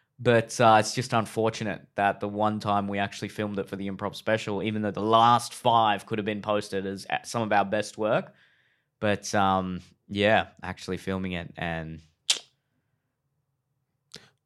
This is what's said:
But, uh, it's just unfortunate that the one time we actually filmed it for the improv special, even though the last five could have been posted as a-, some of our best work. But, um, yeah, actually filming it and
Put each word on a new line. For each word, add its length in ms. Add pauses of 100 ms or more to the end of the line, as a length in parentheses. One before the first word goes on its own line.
(180)
But, 420
uh, 200
it's 140
just 180
unfortunate 800
that 240
the 100
one 300
time 300
we 100
actually 300
filmed 320
it 80
for 80
the 120
improv 280
special, 480
even 180
though 80
the 120
last 520
five 520
could 120
have 80
been 160
posted 440
as 220
a-, 160
some 180
of 100
our 120
best 340
work. 340 (680)
But, 340
um, 480 (280)
yeah, 380 (140)
actually 360
filming 360
it 240
and 440 (2500)